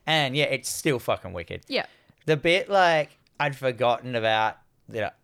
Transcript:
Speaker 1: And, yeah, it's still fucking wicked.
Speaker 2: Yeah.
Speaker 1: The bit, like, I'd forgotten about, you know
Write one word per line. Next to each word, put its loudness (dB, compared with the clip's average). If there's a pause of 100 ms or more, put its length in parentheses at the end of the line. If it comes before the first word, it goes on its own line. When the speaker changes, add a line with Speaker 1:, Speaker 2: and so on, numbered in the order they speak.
Speaker 1:
And, 0
yeah, 2
it's -2
still -2
fucking -4
wicked. -10
Speaker 2:
Yeah. -4 (400)
Speaker 1:
The 2
bit, 2
like, 4 (280)
I'd -2
forgotten 0
about, 2 (340)
you -4
know -4 (120)